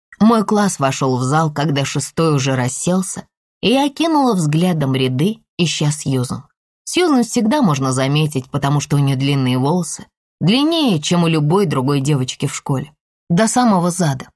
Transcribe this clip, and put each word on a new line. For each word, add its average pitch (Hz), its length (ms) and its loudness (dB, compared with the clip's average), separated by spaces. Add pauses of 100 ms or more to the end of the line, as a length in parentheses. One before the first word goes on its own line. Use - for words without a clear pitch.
(200)
Мой 220 260 4
класс 208 340 0
вошёл 135 380 0
в 127 60 -2
зал, 151 280 0
когда 143 340 -2
шестой 156 500 -2
уже 135 200 0
расселся, 175 720 -2 (360)
и 196 80 0
я 269 160 2
окинула 285 480 0
взглядом 156 600 0
ряды, 131 440 -2 (180)
ища 151 340 0
Сьюзан. 127 520 -4 (400)
Сьюзан 311 400 2
всегда 233 380 0
можно 135 300 2
заметить, 139 580 -2
потому 143 300 0
что 143 180 -2
у - 20 2
неё 139 160 2
длинные 131 420 0
волосы, 151 500 -2 (320)
длиннее, 269 600 2
чем 175 240 0
у 165 40 2
любой 160 380 2
другой 139 360 0
девочки 135 460 -2
в - 80 -8
школе, - 360 -6 (380)
до 202 180 2
самого 208 440 2
зада. 151 440 -2